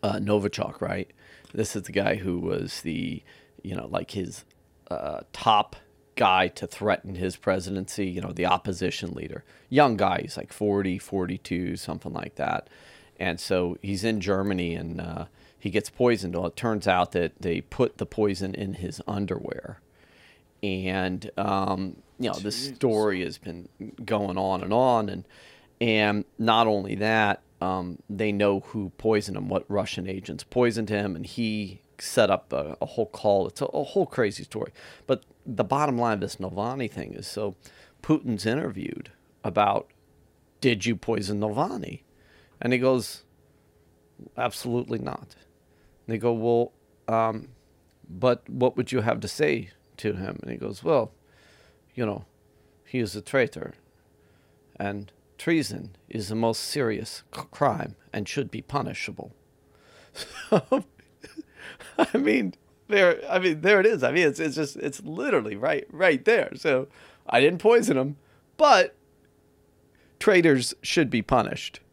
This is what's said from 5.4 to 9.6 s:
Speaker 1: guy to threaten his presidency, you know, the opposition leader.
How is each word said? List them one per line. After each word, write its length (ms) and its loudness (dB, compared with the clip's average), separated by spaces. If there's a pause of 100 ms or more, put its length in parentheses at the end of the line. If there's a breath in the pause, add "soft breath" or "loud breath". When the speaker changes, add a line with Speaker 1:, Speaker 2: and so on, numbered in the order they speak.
Speaker 1:
guy 320 4
to 180 -8
threaten 480 -2
his 220 -4
presidency, 720 -2
you 140 -4
know, 120 -8
the 140 -2
opposition 680 -2
leader. 320 -10 (240 soft breath)